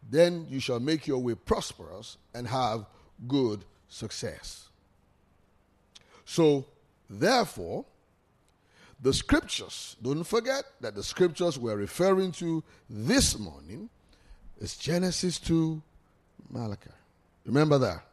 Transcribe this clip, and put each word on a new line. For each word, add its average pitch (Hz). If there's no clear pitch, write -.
Then 165
you 135
shall 123
make 151
your 131
way 120
prosperous 98
and 120
have 117
good 117
success." -
So, 147
therefore, 147
the 131
scriptures, -
don't 143
forget 254
that 107
the 98
scriptures 175
we're 113
referring 185
to 165
this 139
morning 90
is -
Genesis 175
to 160
Malachi. 117
Remember 143
that? 95